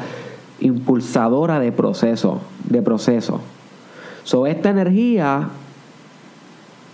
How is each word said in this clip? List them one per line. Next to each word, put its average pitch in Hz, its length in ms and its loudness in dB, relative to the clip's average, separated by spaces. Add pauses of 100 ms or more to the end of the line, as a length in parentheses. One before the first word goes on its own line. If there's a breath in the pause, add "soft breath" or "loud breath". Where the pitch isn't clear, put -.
(600 loud breath)
impulsadora 127 1000 2
de 120 100 2
proceso, 110 680 0 (280)
de 120 140 2
proceso. 113 580 0 (840 loud breath)
So, 131 240 2
esta 165 220 0
energía, 185 800 2 (1400)